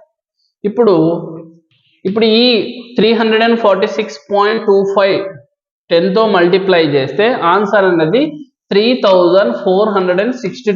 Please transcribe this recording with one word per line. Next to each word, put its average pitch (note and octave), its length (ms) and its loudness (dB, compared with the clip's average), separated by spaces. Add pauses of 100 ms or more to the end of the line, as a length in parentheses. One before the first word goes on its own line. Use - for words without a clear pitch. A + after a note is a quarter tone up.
(680)
ఇప్పుడు, A3 260 2 (1160)
ఇప్పుడు A3 180 0 (140)
ఈ B3 40 4 (520)
త్రీ G#3+ 120 2 (100)
హండ్రెడ్ A3 280 0
అండ్ A#3 160 0
ఫార్టీ G3+ 340 2
సిక్స్ G#3+ 200 -8 (140)
పాయింట్ G#3 380 0
టూ G3 80 4 (200)
ఫైవ్ G3 200 2 (760)
టెన్ E3+ 160 2 (100)
తో A3 40 2 (140)
మల్టిప్లై F3+ 480 2 (100)
చేస్తే C#3 320 -2 (280)
ఆన్సర్ G3+ 360 0
అనేది E3+ 320 0 (500)
త్రీ G3+ 140 2 (220)
థౌజండ్ F#3+ 560 2
ఫోర్ G3 320 0
హండ్రెడ్ F3+ 280 0
అండ్ B3 200 -4
సిక్స్టీ G3+ 320 -4